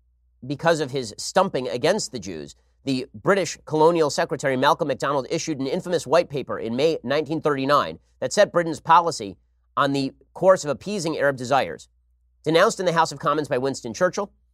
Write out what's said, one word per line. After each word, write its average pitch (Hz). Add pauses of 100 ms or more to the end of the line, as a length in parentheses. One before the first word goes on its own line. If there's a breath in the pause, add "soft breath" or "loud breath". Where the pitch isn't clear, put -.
(460)
because 151
of 135
his 127
stumping 147
against 151
the 127
Jews, 82 (280)
the 131
British 170
colonial 156
secretary 143
Malcolm 147
MacDonald 139
issued 156
an 135
infamous 170
white 160
paper 123
in 113
May 151
nineteen 143
thirty-nine 135 (220)
that 131
set 208
Britain's 165
policy 160 (380)
on 139
the 135 (220)
course 185
of 147
appeasing 160
Arab 135
desires. 117 (560)
Denounced 170
in 185
the 165
House 165
of 139
Commons 151
by 135
Winston 123
Churchill, 185 (200)